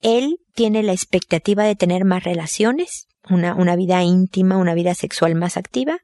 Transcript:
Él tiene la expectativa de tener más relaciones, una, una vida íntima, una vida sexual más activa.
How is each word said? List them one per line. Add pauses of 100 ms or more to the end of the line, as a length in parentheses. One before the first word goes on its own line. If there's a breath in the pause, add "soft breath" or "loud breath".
Él (180)
tiene
la
expectativa
de
tener
más
relaciones, (240)
una,
una
vida
íntima,
una
vida
sexual
más
activa.